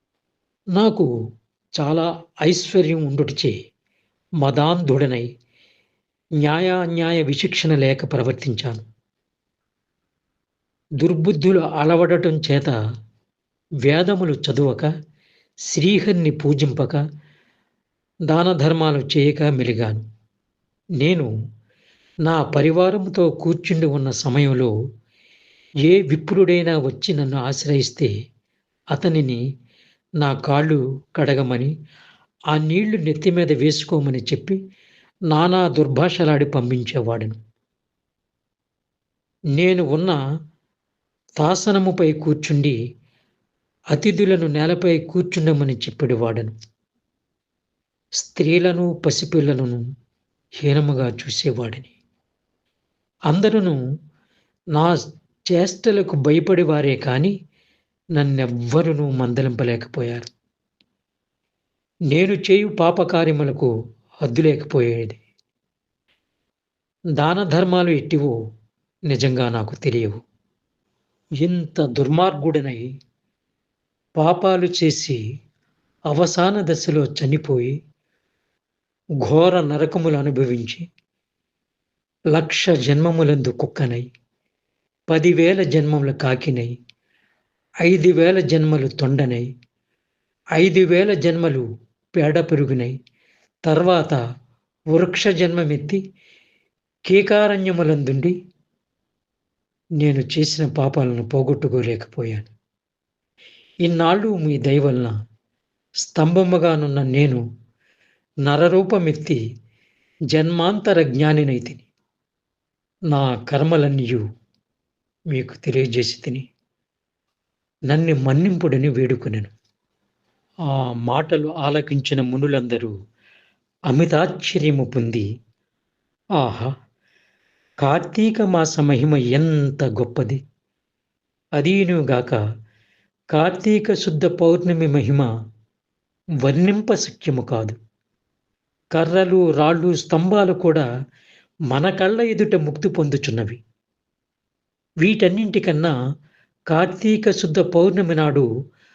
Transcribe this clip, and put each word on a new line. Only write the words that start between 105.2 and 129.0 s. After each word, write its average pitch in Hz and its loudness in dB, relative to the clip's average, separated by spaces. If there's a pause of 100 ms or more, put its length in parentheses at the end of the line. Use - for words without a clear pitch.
స్తంభముగానున్న 165 2
నేను 127 0 (840)
నరరూపమెత్తి 160 0 (600)
జన్మాంతర 170 2
జ్ఞానినైతిని. 139 0 (1200)
నా 135 0
కర్మలన్నీయు 135 0 (840)
మీకు 139 -6
తెలియజేసి 127 -4
తిని, 131 -10 (1300)
నన్ను 156 2
మన్నింపుడని 143 2
వేడుకొనెను." 117 -2 (1120)
ఆ 135 -4
మాటలు 151 -2
ఆలకించిన 143 -2
మునులందరూ 123 -2 (800)
అమితాశ్చర్యము 151 0
పొంది, 113 -4 (920)
ఆహా, 131 -2 (1040)
కార్తీక 175 0
మాస 170 0
మహిమ 147 2